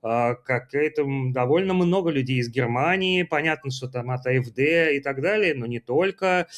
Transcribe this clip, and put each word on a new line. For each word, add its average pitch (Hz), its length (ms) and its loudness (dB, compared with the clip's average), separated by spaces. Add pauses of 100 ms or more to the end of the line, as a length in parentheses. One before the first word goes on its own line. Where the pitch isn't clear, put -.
а, 120 320 0
как 127 400 -6
это, 151 280 0
м, 135 300 -2
довольно 156 400 2
много 180 380 2
людей 131 280 0
из 120 100 -2
Германии, 165 760 0
понятно, 156 480 -2
что 131 180 -8
там 123 220 -6
от 127 160 -4
А 127 60 0
Ф 123 200 0
Д 156 440 2
и - 40 -2
так 135 200 -4
далее, 190 340 2
но 127 100 -8
не 120 140 -6
только. 180 680 0 (100)